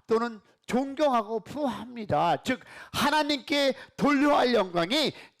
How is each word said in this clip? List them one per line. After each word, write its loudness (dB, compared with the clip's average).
또는 0
존경하고 0
부합니다. -2
즉, -4
하나님께 0
돌려야 4
할 2
영광이 0